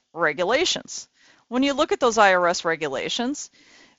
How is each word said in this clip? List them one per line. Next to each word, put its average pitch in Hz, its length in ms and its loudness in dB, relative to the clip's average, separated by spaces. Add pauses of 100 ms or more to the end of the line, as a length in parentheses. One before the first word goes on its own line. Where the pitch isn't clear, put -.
(120)
regulations. 175 960 -2 (400)
When 254 160 0
you 277 80 2
look 294 220 0
at 381 80 -2
those 226 160 2
I 196 180 6
R 180 120 2
S 180 180 -2
regulations, 165 840 -4 (500)